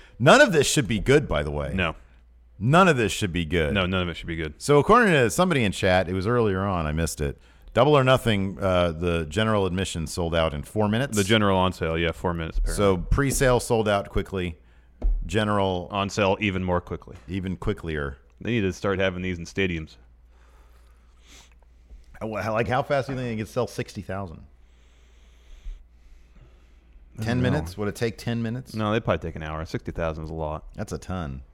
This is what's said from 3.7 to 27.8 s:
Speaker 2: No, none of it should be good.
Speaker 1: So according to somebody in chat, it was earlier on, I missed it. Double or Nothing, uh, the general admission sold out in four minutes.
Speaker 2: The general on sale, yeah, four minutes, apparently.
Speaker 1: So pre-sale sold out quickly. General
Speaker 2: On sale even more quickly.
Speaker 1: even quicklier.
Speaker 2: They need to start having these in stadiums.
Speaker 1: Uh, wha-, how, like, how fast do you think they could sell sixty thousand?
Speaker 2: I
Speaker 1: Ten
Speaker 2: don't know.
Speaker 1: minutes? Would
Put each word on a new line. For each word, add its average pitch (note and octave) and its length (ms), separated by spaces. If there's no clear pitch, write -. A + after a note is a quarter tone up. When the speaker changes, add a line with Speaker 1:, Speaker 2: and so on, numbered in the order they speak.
Speaker 2:
No, F#2+ 120
none F#2 160
of F2 60
it D#2+ 80
should - 120
be E2 80
good. D#2 220
Speaker 1:
So D3 200
according G#3 340
to B2+ 180
somebody E3+ 340
in F#2+ 80
chat, F#2 360
it F#2 40
was F#2+ 160
earlier A2 320
on, F#2 260
I D2+ 60
missed D#2+ 280
it. C#2 180
Double C#3+ 240
or C3 60
Nothing, G#2+ 560
uh, F2+ 320
the E2 340
general G#2+ 400
admission F2 400
sold E2 280
out D#2+ 200
in C#2+ 80
four G#2+ 260
minutes. A2+ 280
Speaker 2:
The G2+ 80
general G2+ 340
on F#2 140
sale, E2 260
yeah, E2 140
four F2 220
minutes, E2 240
apparently. D#2+ 260
Speaker 1:
So F#2+ 140
pre-sale B2+ 600
sold A2 280
out G2+ 220
quickly. F2+ 460
General G2 640
Speaker 2:
On G2 180
sale F#2+ 320
even F#2 220
more F2+ 180
quickly. - 360
Speaker 1:
even F2+ 300
quicklier. D#2 580
Speaker 2:
They A2 120
need A#2+ 100
to F#2+ 100
start G2 280
having F2+ 220
these F#2 160
in E2+ 60
stadiums. F2 520
Speaker 1:
Uh, A2 60
wha-, G#2 140
how, A2 100
like, A2 160
how C3 140
fast C#3 260
do C3+ 60
you B2+ 40
think B2 120
they A2 120
could G2 60
sell A#2+ 180
sixty - 360
thousand? F#2+ 420
Speaker 2:
I A2 60
Speaker 1:
Ten A#2+ 120
Speaker 2:
don't B2 60
know. B2+ 80
Speaker 1:
minutes? - 260
Would G#2 120